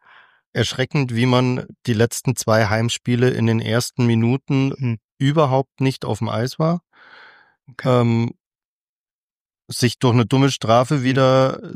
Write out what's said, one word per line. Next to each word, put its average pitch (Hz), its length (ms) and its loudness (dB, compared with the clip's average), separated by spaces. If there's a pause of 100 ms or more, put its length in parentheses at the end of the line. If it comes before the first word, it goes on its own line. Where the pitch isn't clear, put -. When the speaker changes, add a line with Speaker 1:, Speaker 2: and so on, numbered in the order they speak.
(540)
Speaker 1:
erschreckend, 127 600 -2
wie 117 120 2
man 127 400 0 (180)
die 123 80 -2
letzten 117 420 0
zwei 110 320 2
Heimspiele 117 640 0
in 113 160 0
den 113 160 2
ersten 120 460 -2
Minuten 135 680 0
Speaker 2:
Hm. 117 240 -4 (200)
Speaker 1:
überhaupt 135 640 0
nicht 135 240 -2
auf 117 140 -4
dem 110 100 -4
Eis 110 280 -6
war. 165 220 -2 (880)
Speaker 2:
Okay. 123 300 0
Speaker 1:
Ähm, 117 300 0 (1400)
sich - 280 -2
durch 120 160 2
eine 120 100 4
dumme 131 260 2
Strafe 123 460 0
Speaker 2:
Hm. 131 60 -2
Speaker 1:
wieder 131 580 2 (160)